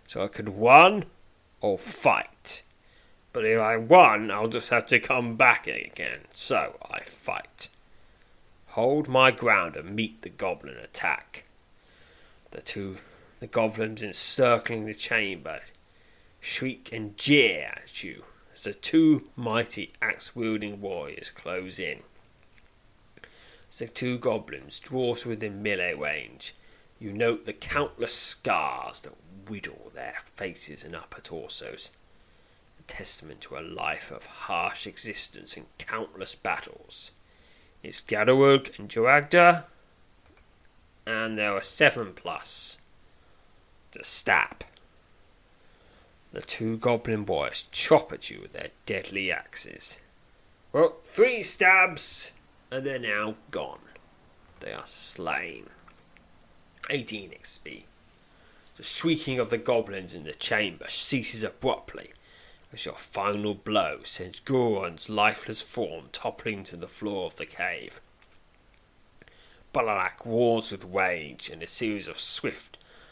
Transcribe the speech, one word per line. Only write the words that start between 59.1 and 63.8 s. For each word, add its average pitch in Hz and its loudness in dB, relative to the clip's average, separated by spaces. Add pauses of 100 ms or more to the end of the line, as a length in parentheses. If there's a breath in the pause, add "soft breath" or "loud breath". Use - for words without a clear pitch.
of 117 0
the 120 2
goblins 101 -2
in 85 -14
the 76 -10
chamber 107 -2
ceases - -2
abruptly - -4 (600 soft breath)
as - -8
your - -6
final 104 -4
blow 98 0